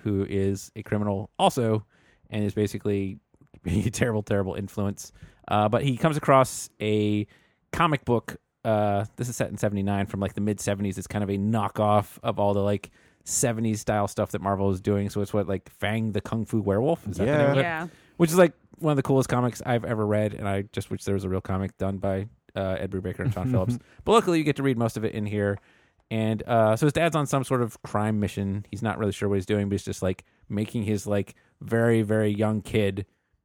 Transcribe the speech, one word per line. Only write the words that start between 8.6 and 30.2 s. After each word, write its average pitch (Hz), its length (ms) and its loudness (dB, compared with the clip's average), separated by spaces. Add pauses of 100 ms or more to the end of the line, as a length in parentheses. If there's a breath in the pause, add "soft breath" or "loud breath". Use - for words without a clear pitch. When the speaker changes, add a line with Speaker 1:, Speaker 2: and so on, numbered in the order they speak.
Speaker 1:
Uh, 104 400 2 (120)
this 120 120 -4
is 117 60 -8
set 117 160 -2
in 101 60 -8
seventy-nine, 101 500 0
from, 98 120 -6
like, 98 140 -2
the - 80 -4
mid 104 180 0
seventies. 101 380 -2
It's 95 100 -10
kind 104 160 -2
of 95 60 -4
a 101 80 0
knockoff 104 840 2
of 107 160 -2
all 101 140 2
the, 101 80 0
like, 101 280 -2 (340 soft breath)
seventies 113 580 -2
style 104 260 0
stuff - 240 -2
that 98 100 -4
Marvel 98 300 2
is 92 100 -2
doing. 101 280 0
So 104 120 -4
it's 98 120 -6
what, 101 140 0
like, 95 220 -6
Fang 110 440 -4
the 101 80 -2
Kung 113 240 -4
Fu 110 160 -2
Werewolf? 110 460 0
Is 87 100 -8
that - 80 0
the 127 120 2
name 143 140 4
of 143 40 2
Speaker 2:
Yeah. 139 40 2
Speaker 1:
it? 139 40 2
Speaker 3:
Yeah. 170 240 -4 (300 soft breath)
Speaker 1:
Which 170 140 2
is, 165 60 2
like, 175 160 6 (260)
one 156 120 0
of 143 60 2
the 135 60 0
coolest 135 260 2
comics 123 360 0
I've 120 200 0
ever 107 200 -2
read, 104 280 2
and 104 140 -6
I 98 160 -2 (100)
just - 180 -6
wish 104 120 -8
there 101 100 -2
was 98 100 -2
a 95 60 -4
real 92 120 -2
comic 95 360 -4
done 98 200 -2
by, 98 300 -2 (280)
uh, 95 240 -2
Ed 95 120 -6
Brubaker 90 280 -6
and 107 140 -2
Sean 90 160 -4
Speaker 2:
<laughs> - 20 -2
Speaker 1:
Phillips. 117 260 0 (260 soft breath)
But - 100 0
luckily, 175 260 4
you 156 40 0
get 147 140 2
to 139 60 -4
read 135 140 2
most 117 200 0
of 110 80 -4
it - 80 -2
in 107 120 -4
here. 101 320 0 (540 soft breath)
And, 110 360 0
uh, 110 280 6
so 131 120 0
his 143 60 2
dad's 165 220 2
on 147 120 0
some 135 160 0
sort 127 180 0
of 117 220 -4
crime 107 360 0
mission. 101 520 -2
He's 101 100 -8
not 107 160 -2
really 104 140 0
sure 98 180 -4
what 101 60 2
he's 95 100 0
doing, 101 240 0
but 98 40 0
he's 98 120 -2
just, - 160 -8
like, 95 240 -4 (240)